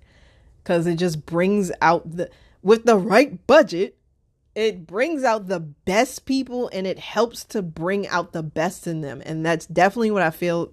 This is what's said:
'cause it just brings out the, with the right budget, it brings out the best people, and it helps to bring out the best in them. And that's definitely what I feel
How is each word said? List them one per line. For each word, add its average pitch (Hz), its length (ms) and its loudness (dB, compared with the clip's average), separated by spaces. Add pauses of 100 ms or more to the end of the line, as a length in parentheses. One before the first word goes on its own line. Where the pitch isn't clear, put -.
(640)
'cause 170 220 0
it 175 100 0
just 165 300 -2
brings 185 540 0
out 165 360 2
the, 156 140 -6 (320)
with 226 240 4
the 226 100 6
right 190 500 2
budget, 240 500 4 (580)
it 202 320 -4
brings 262 360 -2
out 220 240 0
the 180 140 -4
best 190 640 -2
people, 262 480 -4
and 190 140 -4
it 180 120 -4
helps - 460 -2
to 214 180 -6
bring 180 460 -4
out 175 240 -4
the 165 100 -8
best 160 440 -6
in 160 140 -6
them. 135 240 -10
And 160 220 -6
that's 165 200 -2
definitely 202 440 2
what 202 120 0
I 160 80 2
feel 170 420 -4